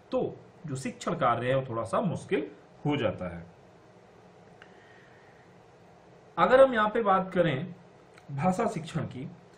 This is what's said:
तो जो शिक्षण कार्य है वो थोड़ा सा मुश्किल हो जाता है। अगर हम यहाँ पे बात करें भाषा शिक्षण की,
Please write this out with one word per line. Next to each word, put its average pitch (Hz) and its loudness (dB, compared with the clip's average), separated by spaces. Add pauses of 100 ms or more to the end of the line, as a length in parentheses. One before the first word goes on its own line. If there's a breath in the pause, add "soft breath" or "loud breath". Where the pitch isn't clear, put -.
(120)
तो 240 -4 (300)
जो 135 -8
शिक्षण 208 -8
कार्य 120 0
है 135 2
वो 131 -2
थोड़ा 113 -4
सा 202 -2
मुश्किल 208 -4 (360)
हो 147 0
जाता 92 -4
है। 82 -18 (3000 loud breath)
अगर 247 8
हम 254 2
यहाँ 214 2
पे 226 0
बात 190 2
करें 165 0 (560)
भाषा 185 0
शिक्षण - -4
की, 123 -10 (280 loud breath)